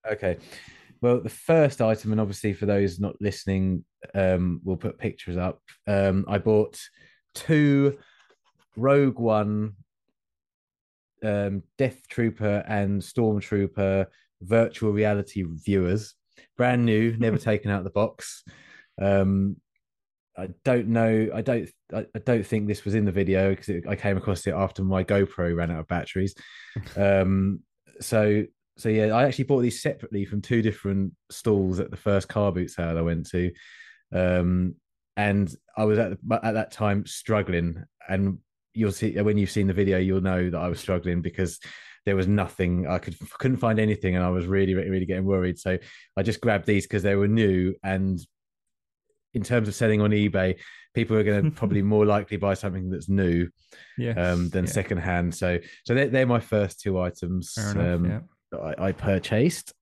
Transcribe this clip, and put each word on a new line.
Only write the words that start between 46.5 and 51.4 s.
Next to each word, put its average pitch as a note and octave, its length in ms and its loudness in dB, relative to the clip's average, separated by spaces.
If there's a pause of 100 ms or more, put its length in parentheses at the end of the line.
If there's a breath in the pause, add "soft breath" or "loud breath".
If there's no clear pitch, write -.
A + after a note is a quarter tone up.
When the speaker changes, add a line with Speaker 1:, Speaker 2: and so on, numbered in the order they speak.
Speaker 1:
these G2+ 220 2
'cause F#2+ 160 -2
they G2+ 100 2
were G2+ 140 2
new, G2 560 2
and F#2+ 340 -2 (1120)
in A2 100 -4
terms A2+ 240 2
of G#2 80 -4
selling G#2+ 260 2
on G#2 100 4
eBay, F#2+ 460 2 (380 loud breath)
people A2 220 0
are G#2+ 80 4
gonna G#2 260 2